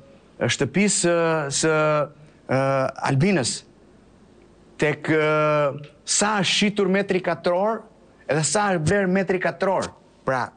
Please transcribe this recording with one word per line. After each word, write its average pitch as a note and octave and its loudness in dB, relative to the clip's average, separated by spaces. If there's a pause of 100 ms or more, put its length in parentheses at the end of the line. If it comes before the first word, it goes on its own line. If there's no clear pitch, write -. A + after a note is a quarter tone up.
(380)
ë, A#2+ -2
shtëpisë F#3 0
së, E3+ 2 (420)
së, D#3+ 2 (720)
ë, C3 -2 (420)
Albinës, C#3 0 (1200)
tek, D3 -2
ë, D3+ 0 (120)
sa G#3 0
është F#3 0
shitur G3+ 0
metri G3 0
katror, F3+ -2 (480)
edhe D#3 0
sa G#3 0
është E3+ 0
bler G3 2
metri F#3 0
katror. E3+ -2 (320)
Pra, B2+ -2